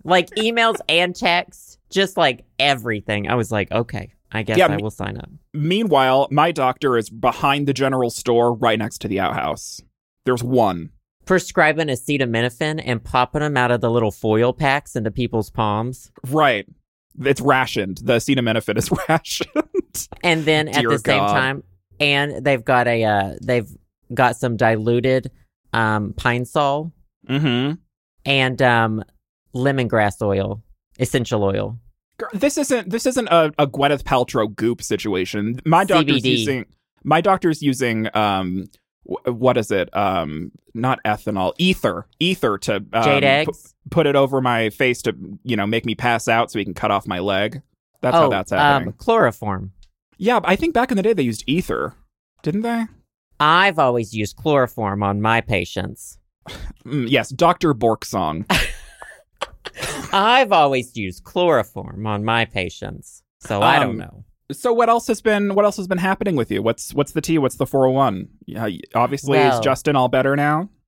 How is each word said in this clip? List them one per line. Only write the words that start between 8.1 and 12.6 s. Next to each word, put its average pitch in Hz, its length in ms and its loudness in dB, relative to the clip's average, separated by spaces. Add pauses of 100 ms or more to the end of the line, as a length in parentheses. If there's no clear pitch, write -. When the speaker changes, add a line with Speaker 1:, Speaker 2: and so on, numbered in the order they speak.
Speaker 2:
right 110 240 0
next 110 220 -6
to - 80 -6
the 95 140 -2
outhouse. - 600 -4 (440)
There's 123 180 0
one. 104 460 0 (360)
Speaker 1:
Prescribing 160 640 0
acetaminophen 131 960 -2